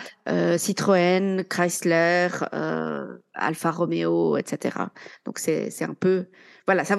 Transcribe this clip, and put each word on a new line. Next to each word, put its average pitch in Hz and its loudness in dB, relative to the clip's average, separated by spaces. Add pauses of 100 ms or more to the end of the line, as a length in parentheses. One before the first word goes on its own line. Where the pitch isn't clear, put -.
(280)
euh, 170 2
Citroën, 185 2
Chrysler, 175 2 (260)
euh, 156 -4 (280)
Alfa 160 -2
Romeo, 165 0
et - -2
cetera. - -6 (320)
Donc, - -10
c'est, 156 -2
c'est - -8
un - -6
peu, 185 0 (420)
voilà, 175 4
ça, 202 0